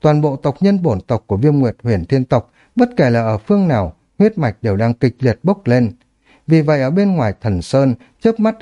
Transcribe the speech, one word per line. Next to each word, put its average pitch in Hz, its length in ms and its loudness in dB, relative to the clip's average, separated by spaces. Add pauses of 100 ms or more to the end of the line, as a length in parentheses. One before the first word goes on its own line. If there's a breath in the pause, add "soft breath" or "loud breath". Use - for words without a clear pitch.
toàn 151 200 2
bộ 147 160 -2
tộc 135 240 -6
nhân 196 220 2
bổn 113 180 -2
tộc 110 260 -4
của 101 100 -2
Viêm 143 220 2
Nguyệt 123 240 -2
Huyền 104 220 -2
Thiên 131 200 -2
tộc, - 280 -2 (240 soft breath)
bất 240 200 2
kể 135 140 2
là 117 100 2
ở 110 180 -2
phương 196 300 0
nào, 101 240 -2 (260)
huyết 214 200 2
mạch 123 240 -2
đều 104 140 0
đang 113 180 0
kịch 120 240 -2
liệt 123 240 -2
bốc 196 240 -2
lên. 120 260 0 (540 soft breath)
Vì 160 160 2
vậy 147 200 0
ở 131 80 -2
bên 196 220 0
ngoài 117 280 0
Thần 95 220 -2
Sơn, 135 320 0 (260 soft breath)
chớp 226 200 0
mắt 220 220 0